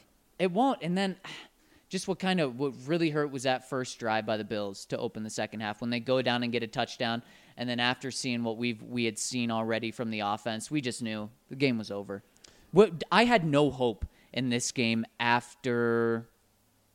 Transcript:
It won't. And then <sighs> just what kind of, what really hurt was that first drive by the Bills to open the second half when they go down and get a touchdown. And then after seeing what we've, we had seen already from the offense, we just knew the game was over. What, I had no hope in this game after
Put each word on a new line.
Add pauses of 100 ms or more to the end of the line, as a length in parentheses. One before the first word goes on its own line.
(380)
It
won't.
And
then (360)
<sighs>
just
what
kind
of,
what (120)
really
hurt
was
that
first
drive
by
the
Bills
to
open
the
second
half
when
they
go
down
and
get
a
touchdown. (340)
And
then
after
seeing
what
we've,
we
had
seen
already
from
the
offense,
we
just
knew (180)
the
game
was
over. (500)
What,
I
had
no
hope (300)
in
this
game (120)
after (680)